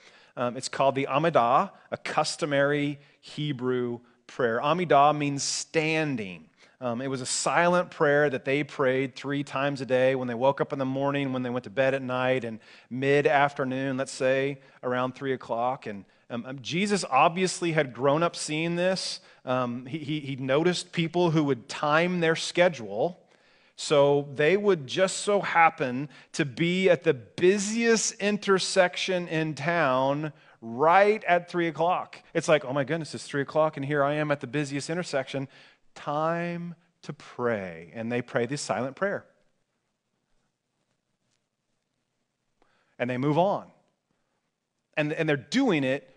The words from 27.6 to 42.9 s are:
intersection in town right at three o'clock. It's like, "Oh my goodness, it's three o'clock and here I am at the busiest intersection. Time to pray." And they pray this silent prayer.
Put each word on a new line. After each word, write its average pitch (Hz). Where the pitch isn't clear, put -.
intersection 190
in 156
town 143
right 170
at 175
three 170
o'clock. 156
It's 165
like, 151
"Oh 127
my 143
goodness, 147
it's 117
three 143
o'clock 156
and 139
here 143
I 143
am 151
at 143
the 135
busiest 143
intersection. 139
Time 170
to 156
pray." 92
And 113
they 123
pray 120
this 143
silent 123
prayer. 185